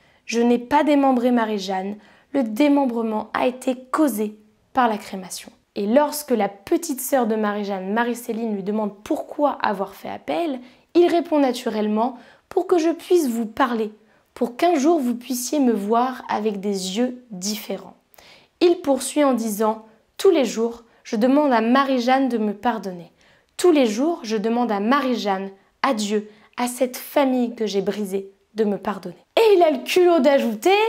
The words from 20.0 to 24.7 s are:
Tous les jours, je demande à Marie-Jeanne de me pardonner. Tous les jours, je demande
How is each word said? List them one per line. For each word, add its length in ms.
Tous 140
les 160
jours, 380
je 120
demande 360
à 80
Marie-Jeanne 680
de 100
me 160
pardonner. 580
Tous 120
les 160
jours, 360
je 140
demande 360